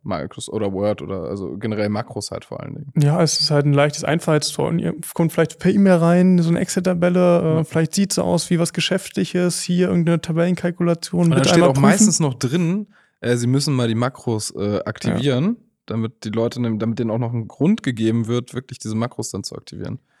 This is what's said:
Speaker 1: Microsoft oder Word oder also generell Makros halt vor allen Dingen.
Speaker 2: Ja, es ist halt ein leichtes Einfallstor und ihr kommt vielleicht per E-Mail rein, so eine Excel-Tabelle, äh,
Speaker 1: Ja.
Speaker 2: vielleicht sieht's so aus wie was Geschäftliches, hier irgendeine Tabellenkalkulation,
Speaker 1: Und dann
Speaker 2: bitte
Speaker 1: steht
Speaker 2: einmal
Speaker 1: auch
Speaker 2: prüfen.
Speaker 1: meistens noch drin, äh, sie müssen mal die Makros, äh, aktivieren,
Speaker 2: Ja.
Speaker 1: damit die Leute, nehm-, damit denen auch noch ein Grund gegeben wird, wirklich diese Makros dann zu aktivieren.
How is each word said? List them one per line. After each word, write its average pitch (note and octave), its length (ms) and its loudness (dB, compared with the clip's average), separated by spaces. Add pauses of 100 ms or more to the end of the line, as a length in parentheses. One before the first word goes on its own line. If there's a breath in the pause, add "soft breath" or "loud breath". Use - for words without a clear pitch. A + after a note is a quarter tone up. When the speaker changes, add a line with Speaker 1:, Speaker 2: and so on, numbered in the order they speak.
Speaker 1:
Microsoft F2+ 520 -8
oder G#2 180 -2
Word G2+ 300 -2
oder F2+ 200 -8
also F2 340 -8
generell G#2 320 -4
Makros G#2 420 -6
halt - 140 -12
vor - 160 -14
allen - 140 -14
Dingen. C#3 220 -14
Speaker 2:
Ja, D3+ 260 2
es - 180 0
ist - 100 0
halt C#3+ 160 2
ein C#3+ 60 4
leichtes D3 320 0
Einfallstor D3 640 -2
und E3+ 100 -2
ihr E3 160 -4 (200)
kommt E3 180 0
vielleicht - 260 -2
per F#3 140 0
E-Mail G3 220 6
rein, F3 440 4
so E3 120 2
eine E3+ 100 2
Excel-Tabelle, F3 800 2
äh, D#3+ 160 2
Speaker 1:
Ja. D#3+ 80 2
Speaker 2:
vielleicht D#3+ 300 -2
sieht's G3 220 0
so - 60 0
aus - 280 0
wie F3 80 2
was E3+ 140 0
Geschäftliches, F3+ 920 -2
hier F3+ 260 0
irgendeine E3+ 320 2
Tabellenkalkulation, F3 1040 0
Speaker 1:
Und E3 60 4
dann - 80 4
Speaker 2:
bitte C3+ 100 4
Speaker 1:
steht - 80 4
Speaker 2:
einmal E3+ 140 6
Speaker 1:
auch C3 40 0
Speaker 2:
prüfen. C#3 140 6
Speaker 1:
meistens G3+ 320 4
noch C#3 140 0
drin, E3+ 540 -2 (320 soft breath)
äh, B2 160 0
sie A#2+ 100 0
müssen C#3 280 2
mal B2 140 2
die A2+ 60 0
Makros, A#2+ 600 -2
äh, G#2 300 -2
aktivieren, C3+ 760 -2
Speaker 2:
Ja. - 60 -20 (220)
Speaker 1:
damit A2+ 380 -6
die A2 60 -6
Leute, A#2 300 -2
nehm-, A2+ 180 -2
damit A2+ 200 -2
denen A#2 120 -2
auch A2+ 80 -2
noch A#2+ 140 -4
ein A#2 160 -6
Grund G3 340 0
gegeben A2+ 440 -2
wird, A#2+ 260 -4
wirklich B2+ 260 -12
diese A2 160 -8
Makros A#2 360 -6
dann G2+ 140 -10
zu - 120 -12
aktivieren. - 440 -12 (200)